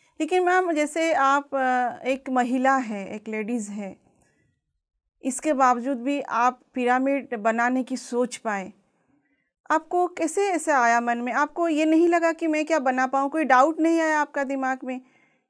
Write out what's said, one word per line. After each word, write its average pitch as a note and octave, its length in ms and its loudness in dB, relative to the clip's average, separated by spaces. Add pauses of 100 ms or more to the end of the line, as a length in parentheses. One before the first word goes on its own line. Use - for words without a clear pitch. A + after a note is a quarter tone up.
(200)
लेकिन F4+ 240 0
मैम, F4+ 280 2
जैसे D#4 420 0
आप, C#4 420 2
अ, B3+ 520 -2
एक C4+ 220 -4
महिला B3+ 460 2
हैं, G#3+ 320 -4
एक G#3+ 200 -12
लेडीज G#3+ 420 -6
हैं, G3+ 280 -10 (1300)
इसके D4 300 -2
बावजूद B3 480 0
भी C#4+ 200 -2
आप B3 380 -2 (140)
पिरामिड B3+ 640 0
बनाने A#3 460 0
की B3+ 140 -6
सोच A#3+ 400 -4
पाए, G3+ 360 -8 (1000)
आपको E4+ 360 0
कैसे F4 420 -2
ऐसे D#4+ 220 -2
आया A#3 300 4
मन A#3+ 160 -2
में? A#3+ 160 -4
आपको D4 340 0
ये D#4 180 2
नहीं D#4+ 220 4
लगा E4+ 240 2
कि E4 160 -4
मैं D4+ 180 0
क्या D#4 140 0
बना B3+ 280 0
पाऊँ? C4+ 220 0
कोई D#4 140 -2
डाउट C4+ 360 4
नहीं E4 220 4
आया D#4 200 2
आपका C#4+ 220 -4
दिमाग C4 400 -4
में? B3+ 180 -8 (480)